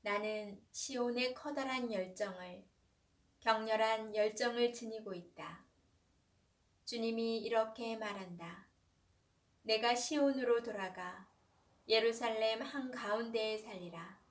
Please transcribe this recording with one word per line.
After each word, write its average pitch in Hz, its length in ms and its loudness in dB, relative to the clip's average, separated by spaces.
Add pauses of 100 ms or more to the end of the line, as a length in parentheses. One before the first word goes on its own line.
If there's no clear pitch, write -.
나는 208 560 -2 (120)
시온의 247 600 0
커다란 262 600 -2
열정을, 185 720 -4 (720)
격렬한 220 760 2
열정을 240 560 4
지니고 220 420 -8
있다. 165 500 -12 (1200)
주님이 226 540 0
이렇게 226 580 0
말한다. 185 680 -8 (960)
내가 220 320 4
시온으로 254 680 4
돌아가 190 640 -6 (580)
예루살렘 220 760 4
한가운데에 226 960 -2
살리라. 175 640 -10 (100)